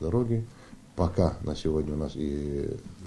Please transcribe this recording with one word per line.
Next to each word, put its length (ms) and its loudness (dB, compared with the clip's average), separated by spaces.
дороги. 440 2
Пока 460 4
на 120 -2
сегодня 400 0
у 40 -2
нас 180 -2
и, 600 -2